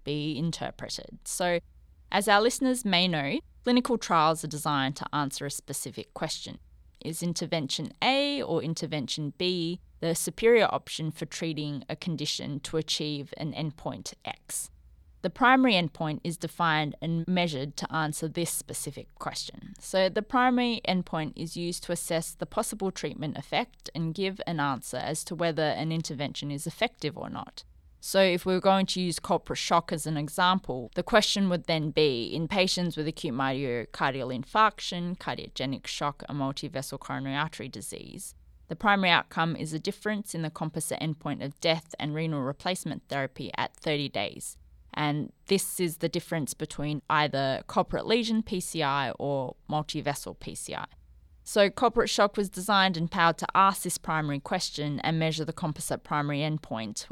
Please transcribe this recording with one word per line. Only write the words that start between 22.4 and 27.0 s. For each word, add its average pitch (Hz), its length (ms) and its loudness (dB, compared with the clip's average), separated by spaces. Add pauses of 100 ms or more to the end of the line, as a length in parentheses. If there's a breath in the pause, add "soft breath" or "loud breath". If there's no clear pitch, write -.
possible 196 460 -2
treatment - 480 -6
effect - 560 -4
and 160 180 0
give 190 340 -2
an 165 140 -2
answer 139 380 -2
as 139 260 -4
to 180 100 -8
whether 165 280 0
an 151 300 0
intervention 147 580 -4
is 143 160 -6
effective 165 500 -2